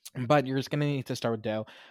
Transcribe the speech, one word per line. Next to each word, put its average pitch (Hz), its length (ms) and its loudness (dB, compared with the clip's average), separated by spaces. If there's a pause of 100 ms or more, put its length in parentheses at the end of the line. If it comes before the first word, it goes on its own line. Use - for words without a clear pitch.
(260)
But 143 200 6
you're 131 100 -2
just 135 140 -2
gonna 147 160 0
need 143 200 -2
to 123 100 -4
start 117 160 0
with 113 100 -4
dough. 110 240 -2 (240)